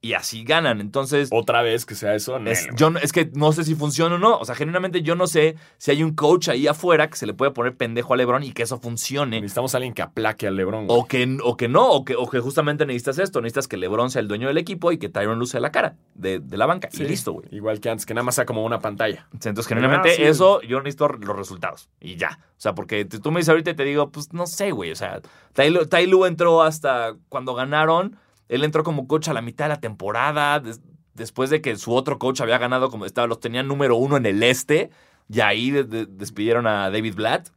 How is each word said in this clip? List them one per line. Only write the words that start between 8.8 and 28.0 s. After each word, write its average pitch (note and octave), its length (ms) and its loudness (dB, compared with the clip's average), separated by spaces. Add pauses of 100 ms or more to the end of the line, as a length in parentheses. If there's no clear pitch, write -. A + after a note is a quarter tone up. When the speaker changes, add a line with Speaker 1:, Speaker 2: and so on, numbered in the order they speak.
Speaker 2:
Necesitamos A#2+ 340 -4
a C3 40 2
alguien B2+ 160 -6
que - 80 -4
aplaque A2 440 -4
a G2 60 -2
LeBron, G2 340 -2
güey. A#2+ 140 6
Speaker 1:
O A#2+ 60 -2
que, B2+ 360 0
o A#2 140 2
que B2 100 -2
no, F3+ 240 4
o - 140 4
que, B2+ 100 -4
o A#2+ 160 -2
que C3 80 0
justamente D3 480 0
necesitas C3 320 -4
esto. F#3 220 -2
Necesitas A#2 260 -4
que G#2+ 100 -8
LeBron G#2 360 0
sea B2+ 80 -2
el G#2+ 80 -4
dueño G#2 180 -4
del C#3+ 120 0
equipo F3 340 -2
y D#3+ 60 -2
que G2+ 100 -8
Tyronn G#2 320 -2
Lue B2 80 -4
sea B2+ 100 -6
la C#3+ 140 -2
cara - 240 -2 (180)
de, F#2+ 240 -4
de - 180 -10
la G#2+ 100 2
banca. F3+ 260 -2
Speaker 2:
Sí, E3 100 -8
Speaker 1:
Y C#3+ 60 -4
listo, D#3 240 -4
güey. - 180 -12
Speaker 2:
igual G#2 300 -6
que A#2+ 100 -4
antes, A2+ 160 -8
que A#2 80 -8
nada A#2 80 -2
más B2 140 -2
sea C3 100 0
como A2 180 -4
una A2+ 140 -2
pantalla. G#2 540 -4
Speaker 1:
Entonces, G#2+ 340 -6
genuinamente, C#3 460 2
Speaker 2:
Ah, - 40 6
sí. D3 60 2
Speaker 1:
eso, E3 400 6
yo A#2+ 160 -4
necesito C#3+ 300 -2
los G#2 280 -4
resultados. F#2 640 -10
Y F2+ 160 -14
ya. F2 240 -6 (140)
O - 80 -20
sea, G#2 160 0
porque G#2 280 -4
tú, G#2+ 140 -12
tú D3 140 -2
me E3+ 80 0
dices D#3+ 80 0
ahorita E3 240 4
y - 20 -4
te C#3+ 80 -4
digo, C#3+ 300 0
pues, D3 200 -14
no F3 140 -6
sé, G3 240 -4
güey. F#2+ 220 -6
O - 40 -10
sea, F#2 240 -8 (340)
Ty C#3+ 160 4
Lue, E3+ 160 2
Ty F3 200 2
Lue F#3 220 6
entró E3 340 4
hasta C3+ 540 0 (120)
cuando B2+ 280 -6
ganaron. D#3 600 2 (320)